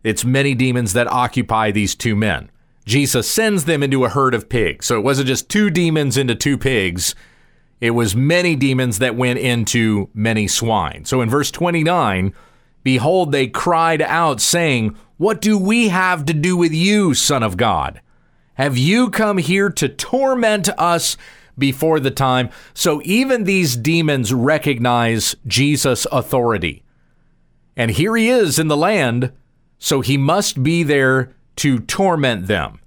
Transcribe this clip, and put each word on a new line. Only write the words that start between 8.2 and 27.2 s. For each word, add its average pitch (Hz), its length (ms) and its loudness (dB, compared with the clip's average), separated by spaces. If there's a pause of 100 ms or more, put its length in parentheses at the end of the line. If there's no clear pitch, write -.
demons 127 440 0
that 123 160 0
went 123 220 0
into 110 760 0
many 107 340 0
swine. 101 580 -2
So 131 160 0
in 113 80 0
verse 139 220 0
twenty-nine, 156 840 0 (500)
"Behold, 139 480 0
they 139 160 0
cried 165 540 0
out, 156 400 0
saying, 131 540 0 (220)
'What 214 240 -2
do 208 180 2
we 220 300 0
have 180 360 -2
to 160 80 -2
do 175 240 0
with 170 160 2
you, 185 400 2
Son 135 300 0
of 98 120 -2
God? 87 460 -2 (540)
Have 131 240 -2
you 214 320 2
come 208 260 0
here 190 320 0
to - 200 -2
torment 233 880 0
us 170 400 0 (380)
before 143 440 0
the 135 100 0
time?'" 127 400 0 (240)
So 151 300 0
even 240 400 0
these 175 340 0
demons 143 560 0
recognize 120 1000 0 (100)
Jesus' 135 680 0
authority. 120 720 -2 (920)